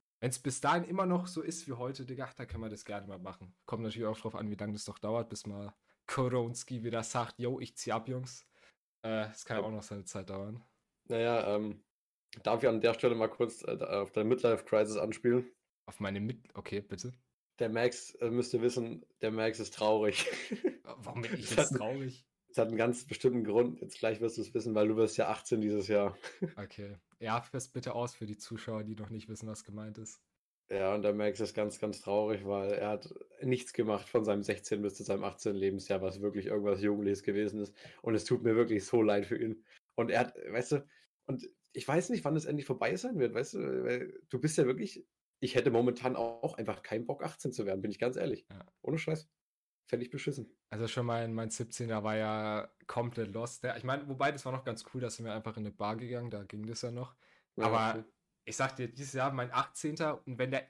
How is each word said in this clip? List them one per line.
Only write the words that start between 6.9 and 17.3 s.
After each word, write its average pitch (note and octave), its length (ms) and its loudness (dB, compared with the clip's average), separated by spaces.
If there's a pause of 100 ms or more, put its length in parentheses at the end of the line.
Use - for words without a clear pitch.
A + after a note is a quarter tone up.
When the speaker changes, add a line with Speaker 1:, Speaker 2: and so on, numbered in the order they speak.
Speaker 1:
sagt, A#2 360 -4
„Yo, B2 200 -2
ich - 180 -10
zieh - 160 -4
ab, A2+ 160 -2
Jungs.“ B2+ 380 -8 (560)
Äh, A2 260 0
das - 160 -14
kann A#2 120 -2
ja G2+ 60 0
Speaker 2:
Ja. A2 40 -4
Speaker 1:
auch A2 40 -4
noch G#2+ 120 -6
seine G2+ 220 -10
Zeit F#2+ 260 -8
dauern. G#2 320 -8 (460)
Speaker 2:
Naja, A2+ 460 4
ähm, G#2 280 -2 (600)
darf A2+ 200 4
ich C3 60 6
an A2+ 120 4
der A2+ 140 6
Stelle A#2+ 200 4
mal A2 140 4
kurz, - 340 -2
äh, - 140 -2
da, - 240 0
auf G2 100 -2
deine G#2+ 160 2
Midlife-Crisis A2 720 4
anspielen? A#2+ 540 4 (340)
Speaker 1:
Auf - 140 -16
meine G2+ 220 -2
Mid-, - 340 -6
okay, G2+ 240 -4
bitte. G2+ 340 -8 (460)